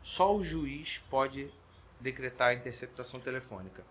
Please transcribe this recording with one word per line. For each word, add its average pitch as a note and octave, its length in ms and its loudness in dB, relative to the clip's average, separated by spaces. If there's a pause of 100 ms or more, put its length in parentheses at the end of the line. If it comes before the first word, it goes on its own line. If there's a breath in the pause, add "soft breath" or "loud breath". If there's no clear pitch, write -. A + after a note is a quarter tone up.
Só G3+ 340 6
o G3 80 0
juiz D#3 540 -4 (120)
pode C#3 400 0 (480)
decretar B2+ 500 2
a B2 60 6
interceptação B2 640 -8
telefônica. G#2+ 720 -8